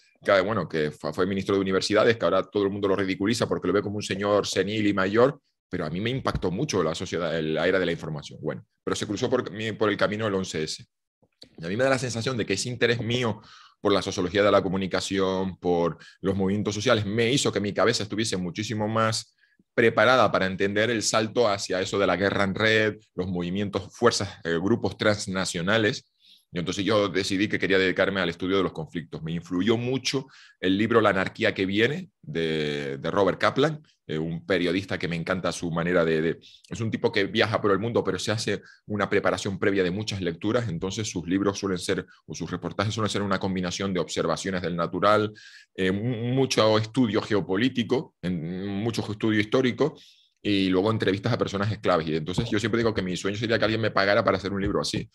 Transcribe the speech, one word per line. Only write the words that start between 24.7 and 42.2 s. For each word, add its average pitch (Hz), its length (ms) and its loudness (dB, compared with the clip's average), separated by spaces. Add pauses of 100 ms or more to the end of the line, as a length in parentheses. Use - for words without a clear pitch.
transnacionales. 101 1120 0 (400)
Y 87 80 -6
entonces 90 240 -4
yo 104 240 2
decidí 95 400 -2
que 98 100 -2
quería 95 220 2
dedicarme 95 400 2
al 87 80 0
estudio 92 300 -2
de 95 60 2
los 82 100 -2
conflictos. 78 500 -10
Me 80 80 -6
influyó 90 460 0
mucho 131 500 -4 (320)
el 95 180 0
libro 113 220 4
La 107 120 4
anarquía 95 420 0
que 98 120 0
viene, 123 440 0 (120)
de, 76 760 -2
de 78 140 -4
Robert 90 280 2
Kaplan, 151 420 2 (240)
eh, 78 120 -6
un 82 280 -6
periodista 90 540 0
que 87 80 -4
me 85 80 -4
encanta 85 380 -2
su 85 180 -6
manera 85 320 2
de, 80 180 2
de, 80 180 0 (300)
es - 120 -8
un 113 100 -4
tipo 117 180 0
que 101 140 0
viaja 107 380 0
por 104 100 2
el 95 80 2
mundo, 107 240 0
pero 90 160 -2
se 107 140 -2
hace 110 280 -4 (260)
una 98 220 0
preparación 92 480 0
previa 98 240 2
de 90 100 2
muchas 104 280 -6
lecturas, 104 480 -2
entonces 95 420 -4
sus 85 160 -6
libros 98 320 0
suelen 95 220 -2
ser, 90 260 -2 (200)